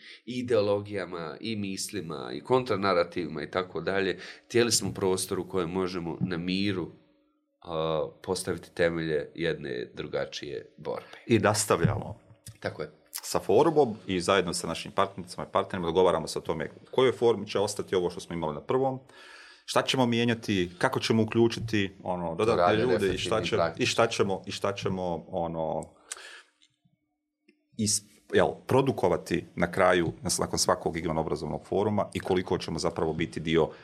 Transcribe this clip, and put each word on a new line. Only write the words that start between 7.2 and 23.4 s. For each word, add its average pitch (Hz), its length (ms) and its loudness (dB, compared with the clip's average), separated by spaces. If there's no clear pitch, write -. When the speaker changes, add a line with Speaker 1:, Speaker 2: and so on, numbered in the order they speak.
Speaker 1:
a, 80 480 -2
postaviti 87 520 -6
temelje 80 600 0
jedne 73 600 -4
drugačije 69 840 -8
borbe. - 280 -8
Speaker 2:
I 117 120 4
nastavljamo 92 800 2
Speaker 1:
Tako - 220 -6
je. - 80 -8
Speaker 2:
sa - 280 -6
forumom 135 560 4
i 92 140 0
zajedno 90 340 2
sa - 120 -4
našim 82 260 -6
partnericama 95 540 -2
i - 60 -20
partnerima 95 360 0
dogovaramo 85 380 4
se - 120 -6
o - 40 -6
tome 80 280 -4
u - 120 -18
kojoj 127 180 4
formi 110 340 2
će - 120 -2
ostati 101 360 -2
ovo 90 160 2
što 90 100 -12
smo - 160 -10
imali 78 180 -4
na 73 80 -8
prvom, 131 360 0
šta - 180 2
ćemo 127 240 2
mijenjati, 117 720 2
kako 127 220 0
ćemo 113 220 2
uključiti, 110 800 2
ono, 90 260 -4
Speaker 1:
To 82 60 -4
Speaker 2:
dodatne 87 280 2
Speaker 1:
rade 107 200 4
Speaker 2:
ljude 104 320 2
i 92 40 -4
šta 92 180 0
Speaker 1:
efektivni 107 100 0